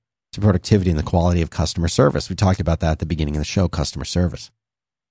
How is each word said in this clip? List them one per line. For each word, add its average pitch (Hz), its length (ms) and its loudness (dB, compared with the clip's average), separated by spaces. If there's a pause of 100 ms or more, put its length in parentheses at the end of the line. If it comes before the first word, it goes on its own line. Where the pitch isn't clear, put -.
(320)
to - 80 -12
productivity 95 500 2
and 80 80 2
the 73 60 0
quality 87 380 2
of 80 80 -2
customer 85 360 -2
service. 139 420 0
We 92 60 -8
talked 95 240 2
about 82 220 -2
that 80 120 2
at 76 60 -2
the 85 80 -4
beginning 76 300 -2
of 76 40 -2
the 73 40 -4
show, 90 240 0
customer 69 360 -4
service. 87 460 -2 (600)